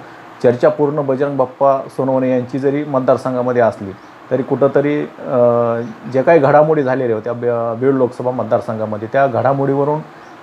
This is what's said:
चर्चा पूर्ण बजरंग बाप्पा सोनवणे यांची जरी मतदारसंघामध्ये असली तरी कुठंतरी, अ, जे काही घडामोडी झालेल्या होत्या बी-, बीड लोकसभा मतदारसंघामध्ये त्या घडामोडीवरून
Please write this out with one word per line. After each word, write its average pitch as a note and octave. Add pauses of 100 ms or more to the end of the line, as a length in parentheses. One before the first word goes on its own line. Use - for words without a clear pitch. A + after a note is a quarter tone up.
(420)
चर्चा B2
पूर्ण D3
बजरंग C#3
बाप्पा C3+
सोनवणे C3
यांची B2+
जरी C#3
मतदारसंघामध्ये B2+
असली G#2 (380)
तरी C3
कुठंतरी, C#3
अ, D3+ (760)
जे C3
काही E3
घडामोडी D3+
झालेल्या B2+
होत्या A2
बी-, A#2
बीड C3+
लोकसभा B2+
मतदारसंघामध्ये A2
त्या C#3
घडामोडीवरून C#3 (420)